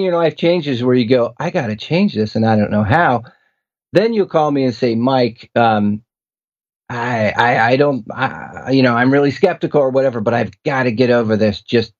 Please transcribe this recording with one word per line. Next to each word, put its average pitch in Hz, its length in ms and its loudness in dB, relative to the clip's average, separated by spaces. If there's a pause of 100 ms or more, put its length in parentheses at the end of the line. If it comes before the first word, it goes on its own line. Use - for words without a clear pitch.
in 190 40 -2
your 175 120 0
life 165 200 0
changes 147 460 0
where 123 120 2
you 127 140 2
go, 123 300 2
"I 160 120 -6
gotta 120 260 -4
change 170 380 -2
this 107 220 -2
and 113 80 2
I 110 120 2
don't 107 160 0
know 107 120 2
how," 127 380 2 (720)
then 214 200 2
you'll 208 140 0
call 151 240 0
me 139 140 0
and 123 100 0
say, 117 220 -2
"Mike, 123 580 -2
um, 107 480 2 (880)
I, 120 440 -2
I, 120 240 0 (120)
I 131 60 2
don't, 139 360 0
I, 82 600 -8
you 135 100 4
know, 123 120 2
I'm 123 180 2
really 143 180 2
skeptical 160 500 -2
or 135 100 2
whatever, 131 300 0
but 117 140 -2
I've 113 160 -2 (140)
gotta 131 260 -2
get 123 200 2
over 113 260 2
this. 104 260 0
Just 117 380 -2